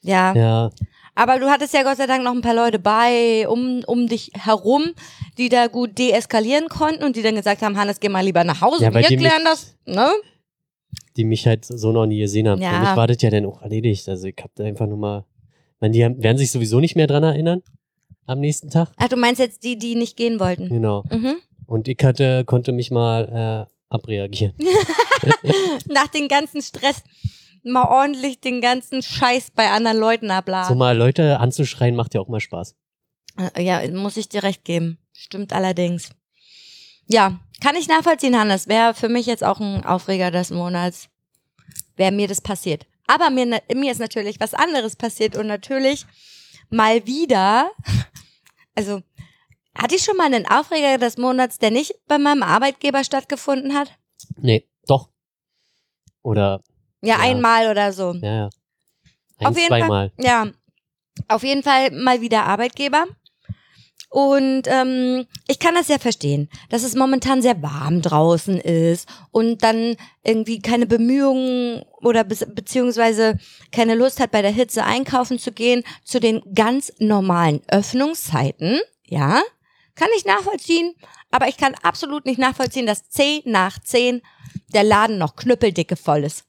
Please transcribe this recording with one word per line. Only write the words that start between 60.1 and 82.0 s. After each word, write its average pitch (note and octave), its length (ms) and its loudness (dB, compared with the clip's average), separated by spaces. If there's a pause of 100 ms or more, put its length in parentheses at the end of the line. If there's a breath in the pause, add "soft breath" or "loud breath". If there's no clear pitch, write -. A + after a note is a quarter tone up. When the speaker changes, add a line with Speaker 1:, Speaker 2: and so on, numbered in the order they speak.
Speaker 1:
Fall, B3+ 120 -10
ja. A#3 240 2 (800)
Auf A3 140 0
jeden C4+ 200 -2
Fall C4+ 300 4
mal B3 280 0
wieder A3 240 0
Arbeitgeber. B3+ 600 -2 (1040 loud breath)
Und, C4+ 560 2
ähm, B3+ 600 0 (200)
ich C#4 140 -2
kann E4+ 140 2
das F4 140 0
ja C#4+ 100 2
verstehen, D3 520 -2 (180 loud breath)
dass A#3+ 140 -2
es B3 120 -4
momentan C4 460 0
sehr A3+ 220 2
warm D3 400 -2
draußen E3 580 2
ist E3 480 0 (220 loud breath)
und A3+ 320 0
dann A3+ 340 0 (260 loud breath)
irgendwie A3 380 -2
keine A#3 260 0
Bemühungen B3+ 960 0 (180)
oder A3+ 220 4
be-, G#3 220 -6
beziehungsweise A3+ 920 0 (340 loud breath)
keine A3+ 220 2
Lust B3+ 260 0
hat, A#3+ 120 0
bei G#3 100 2
der G3 80 2
Hitze A3+ 340 -2
einkaufen B3 540 -2
zu A#3 140 -8
gehen, A#3+ 320 0 (200 loud breath)
zu B3+ 160 -2
den A3 220 0 (120)
ganz A#3 440 0
normalen F#3 720 2
Öffnungszeiten, G#3 1120 -2 (260)
ja, E3+ 340 2 (540)
kann E4 220 -2
ich F#4 80 -4
nachvollziehen, F4 720 -2 (360 loud breath)
aber B3+ 180 2
ich C4+ 80 -6
kann C4+ 260 0
absolut C#4+ 440 -4